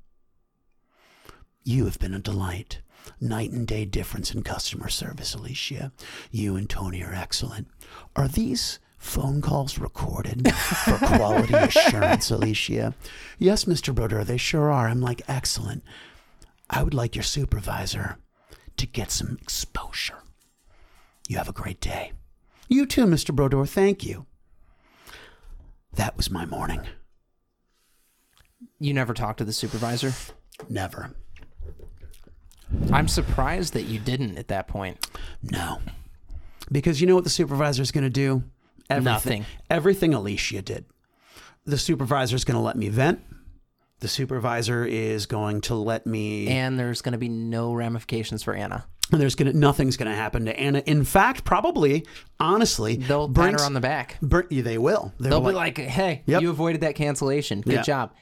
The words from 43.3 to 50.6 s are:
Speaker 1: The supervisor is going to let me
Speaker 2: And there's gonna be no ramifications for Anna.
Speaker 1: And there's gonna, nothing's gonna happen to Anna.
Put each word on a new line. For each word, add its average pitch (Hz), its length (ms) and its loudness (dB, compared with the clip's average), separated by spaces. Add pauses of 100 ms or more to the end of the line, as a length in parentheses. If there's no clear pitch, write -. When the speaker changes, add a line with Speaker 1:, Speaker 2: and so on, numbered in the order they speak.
Speaker 1:
The 110 80 -6
supervisor 120 760 -2
is 110 420 -2
going 104 360 -2
to 120 140 -4
let 113 300 -2
me 107 420 -2
Speaker 2:
And 131 300 0
there's 120 240 -4
gonna 120 160 -2
be 120 100 -4
no 117 440 -2
ramifications 117 720 -4
for 104 120 -2
Anna. 98 320 -6 (260)
Speaker 1:
And 156 80 6
there's 135 140 4
gonna, 135 180 2
nothing's 143 460 4
gonna 110 180 -2
happen 110 300 -2
to 110 120 -4
Anna. 139 280 2